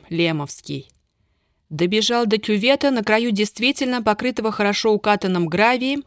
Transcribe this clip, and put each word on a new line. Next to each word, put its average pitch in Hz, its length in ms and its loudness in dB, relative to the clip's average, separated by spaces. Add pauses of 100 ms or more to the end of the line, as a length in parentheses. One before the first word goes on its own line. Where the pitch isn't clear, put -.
Лемовский? 156 800 -4 (840)
Добежал 214 560 0
до 214 120 2
кювета 240 540 0
на 240 100 0
краю 226 300 0
действительно 247 720 0
покрытого 220 480 0
хорошо 208 400 0
укатанным 202 560 0
гравием, 247 600 0